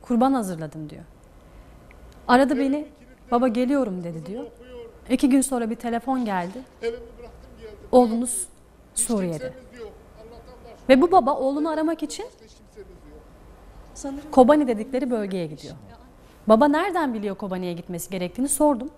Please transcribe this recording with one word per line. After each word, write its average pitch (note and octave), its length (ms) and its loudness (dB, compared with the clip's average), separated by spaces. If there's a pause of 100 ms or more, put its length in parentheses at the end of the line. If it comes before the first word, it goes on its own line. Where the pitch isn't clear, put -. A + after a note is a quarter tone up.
Kurban B3+ 300 2
hazırladım D#3+ 580 -6
diyor. - 120 -18 (1300)
Aradı B3+ 300 6
beni, C#4 280 -2 (440)
"Baba A#3+ 180 2
geliyorum." A#3+ 560 -2
dedi D#3+ 220 -10
diyor. G#3 180 -10 (680)
İki C4 180 2
gün C4+ 120 4
sonra A#3 300 -4
bir A#3 60 -6
telefon A#3+ 480 -4
geldi. F#3+ 340 -4 (1300)
"Oğlunuz A#3+ 540 2 (480)
Suriye'de." G3 580 -4 (1400)
Ve C4 140 8
bu F4 100 4
baba C#4+ 240 4
oğlunu C#4 320 -2
aramak D#4 340 -2
için F4 240 -10 (2000)
Kobani C4+ 380 8
dedikleri A#3+ 420 -4
bölgeye G3 360 -4
gidiyor. D3+ 280 -12 (720)
Baba A3 220 6
nereden D#4+ 460 0
biliyor G3+ 200 -6
Kobani'ye F#3 380 -6
gitmesi E3+ 380 -10
gerektiğini F#3 380 -4
sordum. D4 500 0